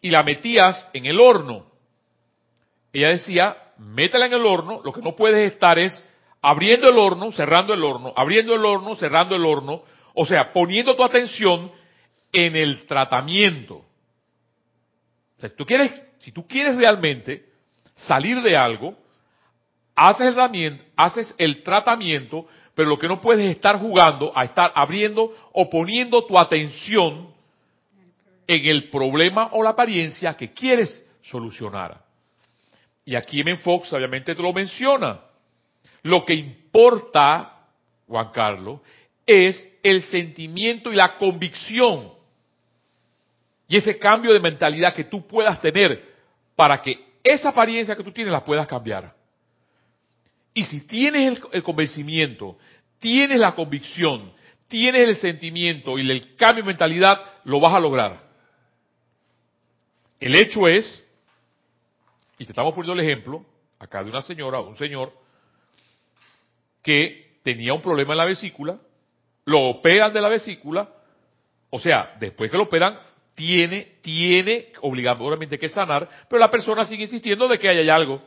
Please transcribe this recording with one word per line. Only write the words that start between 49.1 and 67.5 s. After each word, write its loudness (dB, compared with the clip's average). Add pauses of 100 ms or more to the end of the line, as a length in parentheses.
Y -2
si -12
tienes 0
el, -10 (100)
el -6
convencimiento, -6 (420)
tienes 0
la 4
convicción, -6 (360)
tienes 2
el 0
sentimiento -6
y -2
el -6
cambio 4
de -6
mentalidad, 2 (240)
lo 0
vas 6
a 4
lograr. -2 (1900)
El -4
hecho 4
es, 0 (1300)
y -14
te -20
estamos -2
poniendo -6
el 0
ejemplo, -6 (340)
acá -12
de -12
una -8
señora -10
o -12
un -20
señor, -10 (1700)
que -2
tenía -4